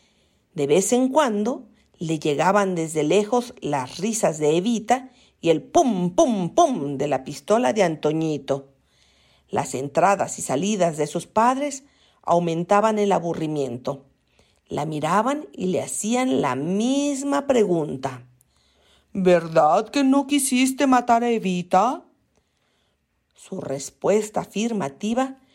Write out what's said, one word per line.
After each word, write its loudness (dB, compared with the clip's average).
De -4
vez 2
en 2
cuando 0
le -4
llegaban 2
desde -2
lejos 0
las -4
risas -2
de 2
Evita -2
y 0
el 2
pum, 2
pum, 2
pum 2
de -2
la -2
pistola 0
de 2
Antoñito. -2
Las -6
entradas 0
y -10
salidas -2
de 0
sus -8
padres 0
aumentaban 2
el 2
aburrimiento. -4
La -6
miraban -2
y -4
le 0
hacían -2
la -2
misma -2
pregunta. -2
"¿Verdad 4
que 0
no 4
quisiste 0
matar 4
a 0
Evita?". 0
Su -12
respuesta -2
afirmativa -4